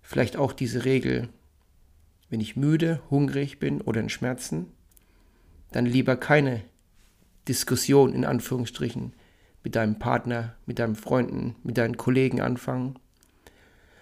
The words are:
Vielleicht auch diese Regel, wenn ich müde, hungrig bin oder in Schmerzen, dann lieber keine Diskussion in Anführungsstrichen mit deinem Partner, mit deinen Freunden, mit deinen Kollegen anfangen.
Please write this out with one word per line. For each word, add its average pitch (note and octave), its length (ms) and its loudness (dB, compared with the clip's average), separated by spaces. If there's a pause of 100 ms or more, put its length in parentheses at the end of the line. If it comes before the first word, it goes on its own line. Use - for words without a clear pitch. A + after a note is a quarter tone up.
Vielleicht - 360 -2
auch C#3 160 0
diese A#2+ 320 -4
Regel, B2 440 0 (1000)
wenn A2+ 100 -4
ich - 160 -6
müde, D#3 540 2
hungrig C#3 480 0
bin C#3+ 240 -2
oder A2+ 180 -2
in A2 80 -4
Schmerzen, B2+ 640 -6 (1000)
dann A#2+ 140 0
lieber B2+ 320 2
keine C3+ 480 2 (840)
Diskussion C3 680 4
in B2+ 100 0
Anführungsstrichen B2 880 -4 (500)
mit - 140 -4
deinem G#2+ 220 2
Partner, A#2+ 680 -2
mit B2 140 -8
deinen A2+ 180 0
Freunden, - 680 -2
mit A#2+ 140 -4
deinen A#2 220 0
Kollegen B2+ 420 2
anfangen. B2+ 580 -4 (1040)